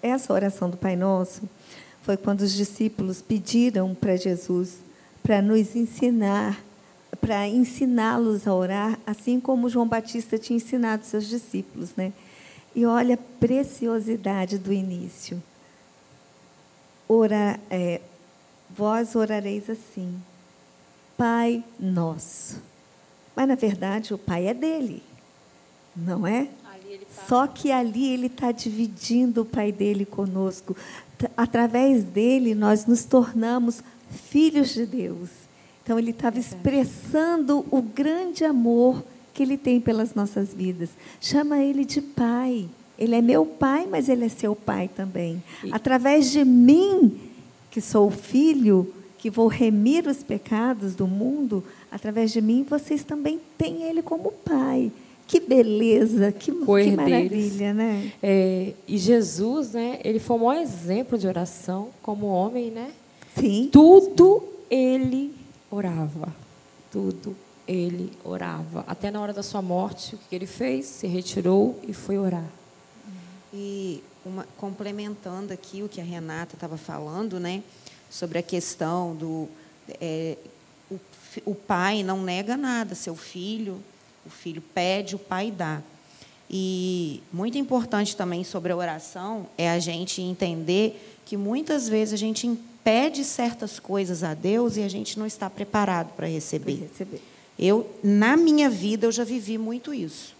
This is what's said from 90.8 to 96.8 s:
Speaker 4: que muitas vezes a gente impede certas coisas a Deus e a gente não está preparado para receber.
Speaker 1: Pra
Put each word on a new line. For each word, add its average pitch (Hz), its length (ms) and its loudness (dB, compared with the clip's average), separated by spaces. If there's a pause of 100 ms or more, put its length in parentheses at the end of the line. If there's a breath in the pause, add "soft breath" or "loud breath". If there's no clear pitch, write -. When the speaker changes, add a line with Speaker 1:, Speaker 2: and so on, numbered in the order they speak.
Speaker 4:
que - 100 -10
muitas 247 540 -2
vezes 214 240 0
a 214 40 -4
gente 220 280 -4
impede 240 800 0
certas 233 560 -4
coisas 185 440 -4
a 156 100 -4
Deus 208 440 0
e 214 60 -2
a 202 40 -2
gente 208 300 -8
não 214 80 -6
está 208 240 -8
preparado 190 640 -2
para - 140 -8
receber. 147 500 -4
Speaker 1:
Pra 151 100 -10